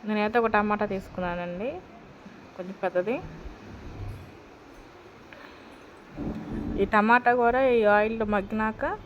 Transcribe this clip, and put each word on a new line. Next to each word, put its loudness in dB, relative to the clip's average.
నేనైతే 0
ఒక 2
టమాటా 2
తీసుకున్నానండి, -6
కొంచెం -10
పెద్దది. 0
ఈ 4
టమాటా 4
కూడా 4
ఈ 4
ఆయిల్లో 4
మగ్గినాక -2